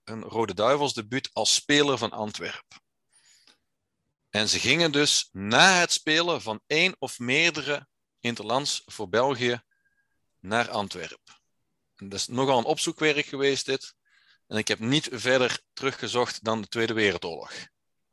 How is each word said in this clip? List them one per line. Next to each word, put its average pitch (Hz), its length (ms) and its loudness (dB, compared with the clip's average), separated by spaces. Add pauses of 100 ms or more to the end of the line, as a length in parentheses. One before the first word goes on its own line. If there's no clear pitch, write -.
een 110 180 -12
Rode 107 320 -2
Duivels 131 400 2
debuut 117 380 -6
als 110 220 2
speler 143 440 4
van 110 120 -2
Antwerpen. - 720 -10 (1500)
En 107 180 0
ze - 100 0
gingen 160 340 2
dus 143 400 2
na 127 480 6
het 170 120 2
spelen 160 500 0
van 107 240 -6
één 170 320 0
of - 200 -8
meerdere 143 680 0 (340)
interlands 120 680 -2
voor 104 220 -10
België 120 540 0 (760)
naar 110 300 -2
Antwerpen. 92 680 -8 (560)
En 98 120 -16
dat 98 100 -8
is - 100 -4
nogal 131 300 2
een 117 60 0
opzoekwerk 156 600 0
geweest, 139 400 0
dit. - 280 -6 (520)
En 104 100 -6
ik 107 120 -2
heb 101 100 0
niet 131 340 0
verder 127 480 2 (120)
teruggezocht 123 720 -4
dan 110 160 0
de 101 80 -10
Tweede 113 240 -2
Wereldoorlog. 87 600 0 (600)